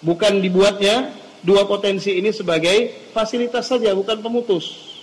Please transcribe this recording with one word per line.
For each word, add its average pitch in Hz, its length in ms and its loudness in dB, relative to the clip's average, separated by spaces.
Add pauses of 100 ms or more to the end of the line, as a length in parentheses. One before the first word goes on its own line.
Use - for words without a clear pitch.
Bukan 196 320 2
dibuatnya 196 720 2 (320)
dua 202 240 4
potensi 202 480 -2
ini 190 160 0
sebagai 196 800 -2
fasilitas 240 560 -2
saja, 226 240 0
bukan 196 320 -2
pemutus. 226 640 -4 (160)